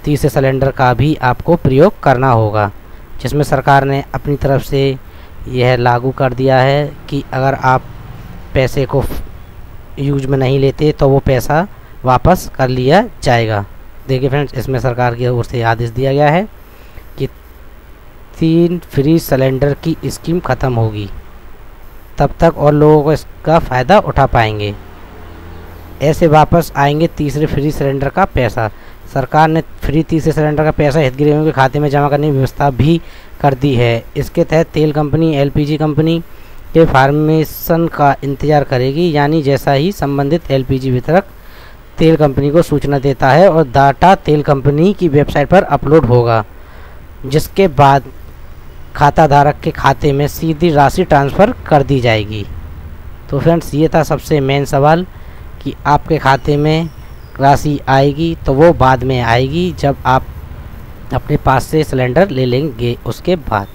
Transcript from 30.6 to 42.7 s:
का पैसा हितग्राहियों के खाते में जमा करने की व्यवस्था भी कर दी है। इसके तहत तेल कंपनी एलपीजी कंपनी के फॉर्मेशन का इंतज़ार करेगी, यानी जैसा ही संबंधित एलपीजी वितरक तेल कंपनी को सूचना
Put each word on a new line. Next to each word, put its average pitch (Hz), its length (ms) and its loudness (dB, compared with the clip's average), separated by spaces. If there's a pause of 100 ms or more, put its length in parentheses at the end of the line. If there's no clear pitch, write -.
का 156 80 2
पैसा 147 280 0
हितग्राहियों 147 460 2
के 156 60 2
खाते 135 280 0
में 147 100 0
जमा 143 200 2
करने 147 180 0
की 151 40 0
व्यवस्था 135 400 0
भी 160 280 2 (420)
कर 139 140 2
दी 135 200 0
है। 117 280 0 (140)
इसके 156 260 -2
तहत 160 260 0
तेल 156 220 0
कंपनी 151 440 0
एलपीजी 143 420 0
कंपनी 156 420 0 (540)
के 160 120 6
फॉर्मेशन 151 1040 2
का 139 340 2
इंतज़ार 143 400 0
करेगी, 139 480 0
यानी 147 320 2
जैसा 139 300 0
ही 151 180 0
संबंधित 143 600 -2
एलपीजी 135 400 -2
वितरक 151 360 0 (720)
तेल 160 160 4
कंपनी 143 340 0
को 165 140 4
सूचना 143 360 0